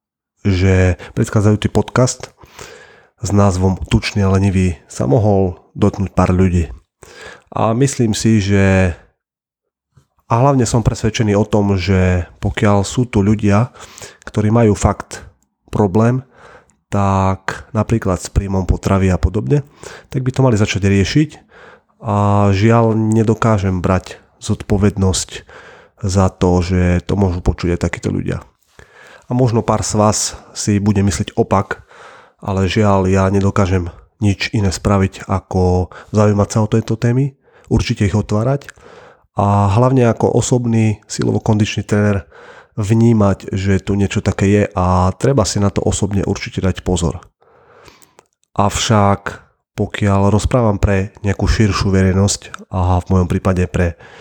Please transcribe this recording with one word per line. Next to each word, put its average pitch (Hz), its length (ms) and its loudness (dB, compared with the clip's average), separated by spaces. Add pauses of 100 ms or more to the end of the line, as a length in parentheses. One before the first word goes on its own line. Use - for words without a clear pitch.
(440)
že 92 560 2 (160)
predchádzajúci 107 560 0
podcast - 640 -2 (880)
s 92 80 -6
názvom 95 560 2
Tučný - 320 -2
a 98 100 2
lenivý 95 460 2 (160)
sa 117 160 -4
mohol 101 560 0 (160)
dotknúť 98 320 -2
pár 90 240 2
ľudí. 90 320 2 (880)
A 110 160 0
myslím 123 400 0
si, 110 320 2
že, 95 500 2 (1300)
a 120 60 -2 (100)
hlavne 135 240 4
som 117 160 0
presvedčený 104 560 0
o 107 80 0
tom, 101 320 0
že 92 480 0 (160)
pokiaľ 101 400 0
sú 117 240 -4
tu 101 160 0
ľudia, 104 480 2 (560)
ktorí 107 240 -2
majú 113 240 4
fakt - 480 -4 (480)
problém, 110 560 0 (640)
tak 98 800 -2
napríklad 107 480 -2
s - 80 -12
príjmom 98 400 -2
potravy 95 400 0
a 90 80 2
podobne, 120 480 -2 (480)
tak 135 100 -6
by 127 140 -4
to 131 80 2
mali 120 160 2
začať 101 240 -2
riešiť. 98 460 2 (720)
A 101 480 2
žiaľ, 113 480 2
nedokážem 107 800 0
brať 92 400 -2 (240)
zodpovednosť 98 840 -2 (720)
za 95 320 2
to, 90 240 2
že 90 480 0
to - 80 -4
môžu 92 240 0
počuť 87 400 -4
aj - 0 -
takíto - 320 -4
ľudia. 92 320 -6 (800)
A - 80 -12
možno 120 320 0
pár 107 240 -2
z - 80 -4
vás 104 400 0 (160)
si 101 320 -2
bude 101 160 2
myslieť 101 400 -2
opak, - 480 -2 (560)
ale 95 240 0
žiaľ, 98 400 2
ja 95 240 2
nedokážem 95 560 0 (320)
nič 101 320 -2
iné 104 160 0
spraviť, 98 640 -2
ako 90 640 0 (160)
zaujímať 104 400 2
sa 113 80 0
o 107 80 0
tejto 113 320 -2
témy, 131 400 -2 (320)
určite 113 320 0
ich 104 160 0
otvárať 110 480 -2 (720)
a 101 320 2
hlavne 123 400 2
ako 110 160 0
osobný 113 800 0
silovo-kondičný 107 800 -2
tréner 104 400 0 (480)
vnímať, 110 800 2
že 95 240 0
tu 98 160 -4
niečo 101 240 -2
také 98 320 0
je 104 120 2 (120)
a 90 400 0
treba 127 320 0
si 101 160 -2
na 101 80 0
to - 80 -4
osobne 98 480 -2
určite - 320 -6
dať 92 240 -4
pozor. 85 400 -4 (1400)
Avšak 101 840 0 (300)
pokiaľ 101 560 0
rozprávam 107 480 0
pre 98 480 -2
nejakú 98 240 -2
širšiu 104 400 0
verejnosť 95 800 0
a 90 320 0
v - 80 -8
mojom 92 160 2
prípade 90 400 -2
pre 87 320 -2 (240)